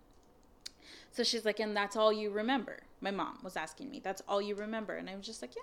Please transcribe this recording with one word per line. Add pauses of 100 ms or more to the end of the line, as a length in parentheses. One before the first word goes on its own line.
(1120)
So
she's
like,
"And
that's
all
you
remember?" (160)
My
mom
was
asking
me,
"That's
all
you
remember?"
And
I
was
just
like,